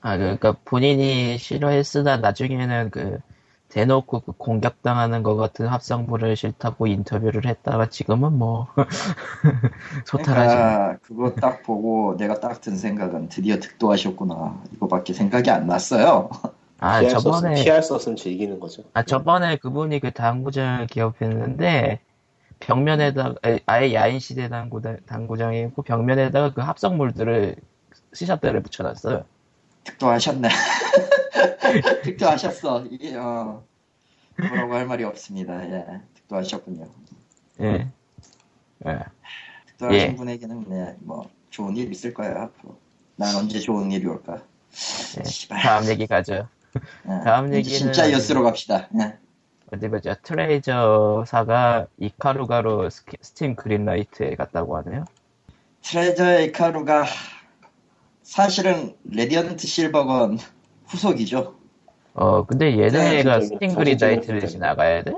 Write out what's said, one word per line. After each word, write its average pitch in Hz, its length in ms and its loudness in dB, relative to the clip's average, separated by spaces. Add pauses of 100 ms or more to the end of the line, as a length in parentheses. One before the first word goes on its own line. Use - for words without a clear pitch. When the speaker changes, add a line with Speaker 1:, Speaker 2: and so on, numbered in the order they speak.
Speaker 1:
아, 104 140 -2
그러니까 98 480 2
본인이 131 720 2
싫어했으나 143 800 2
나중에는 120 720 -2
그 - 280 -6 (500)
대놓고 127 520 2
그 - 120 -12
공격당하는 117 920 0
것 107 140 2
같은 110 320 -2
합성물을 117 680 -2
싫다고 113 520 -4
인터뷰를 107 580 -2
했다가 113 440 -2
지금은 131 420 0
뭐 117 420 0
<laughs> - 1300 0
소탈하시네. 123 560 4
Speaker 2:
그러니까 101 400 2
그거 120 320 -4
딱 127 280 0
보고 107 540 0
내가 107 240 -2
딱 120 200 -6
든 101 160 -6
생각은 92 520 -4
"드디어 101 320 0
득도하셨구나." 92 1040 -2 (120)
이거밖에 92 380 -2
생각이 120 380 2
안 110 160 2
났어요. - 640 4
<laughs> - 480 -14
Speaker 1:
아, 110 220 4
Speaker 3:
피할 123 100 6
수 127 60 4 (120)
없으면, 170 120 2
Speaker 1:
저번에 156 220 2
Speaker 3:
피할 160 200 6
수 151 120 -2
없으면 117 220 -4
즐기는 95 420 -6
거죠. 87 240 -14 (120)
Speaker 1:
아, 117 80 0
저번에 165 540 2
그분이 147 440 -4
그 135 120 -4
당구장을 127 760 -2
개업했는데 117 1120 0 (580)
벽면에다가, 139 840 2
아예, 117 240 2
아예 123 280 4
야인 110 240 2
시대 127 300 -8
당구장, 117 580 -8
당구장이고 113 760 -4
벽면에다가 131 720 2
그 127 80 -6
합성물들을, 120 960 0 (560)
시사대를 - 500 -2
붙여놨어요. - 640 -6 (600)
Speaker 2:
득도하셨네. 131 640 0
<laughs> - 1600 2
득도하셨어. 143 840 0
이게, 131 260 -12
어, 113 460 -6 (720)
뭐라고 127 380 -4
할 123 120 -2
말이 120 180 -4
없습니다. 92 680 -10
예, 95 300 -10 (140)
득도하셨군요. 185 720 -10 (760)
Speaker 1:
예. 107 260 -2 (960)
예. 78 120 -6 (680)
Speaker 2:
득도하신 110 440 0
Speaker 1:
예. - 40 -4
Speaker 2:
분에게는, 120 520 -10
네, 92 320 -8
뭐 - 280 -14 (220)
좋은 101 260 -6
일 120 140 -6
있을 117 240 -10
거예요, 104 240 -6
앞으로. - 380 -14 (400)
난 101 200 -2
언제 107 220 -2
좋은 101 320 -2
일이 92 160 -2
올까? - 360 -10 (760)
Speaker 1:
예. 135 60 -8
Speaker 2:
씨발. 117 380 -8
Speaker 1:
다음 110 260 2
얘기 110 180 -2
가죠. 101 400 -2 (640)
Speaker 2:
예, 95 160 -4
Speaker 1:
다음 123 240 2
Speaker 2:
이제 143 80 0
Speaker 1:
얘기는 135 220 0
Speaker 2:
진짜 135 340 4
여수로 131 300 2
갑시다. 107 460 0 (120)
예. 107 160 -4 (560)
Speaker 1:
어디 104 160 -6
보자. 104 260 -4
트레이저사가 117 1700 2 (120)
이카루가로 113 920 -2
스키-, - 300 -18
스팀 - 360 -6
그린라이트에 104 800 -2
갔다고 - 440 -6
하네요. 139 260 -8 (800)
Speaker 2:
트레저 175 600 4
이카루가 156 600 2 (1160)
사실은 190 720 0 (100)
레디언트 165 640 -2
실버건 131 720 0 (480)
후속이죠. 131 680 -2 (600)
Speaker 1:
어, 98 320 2
근데 143 320 4
얘네가 131 600 4
Speaker 3:
네, 107 60 2
Speaker 1:
스팀 104 140 -6 (120)
Speaker 3:
정신적인 180 60 0
Speaker 1:
그린라이트를 113 640 2
Speaker 3:
문제죠. 87 180 -6
Speaker 1:
나가야 82 460 2
돼? 311 140 -4